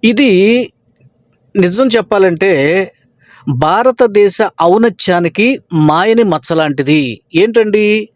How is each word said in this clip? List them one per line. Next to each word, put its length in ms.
ఇది 180
నిజం 320
చెప్పాలంటే 580
భారతదేశ 680
ఔన్నత్యానికి 760
మాయని 440
మచ్చలాంటిది. 720
ఏంటండి? 440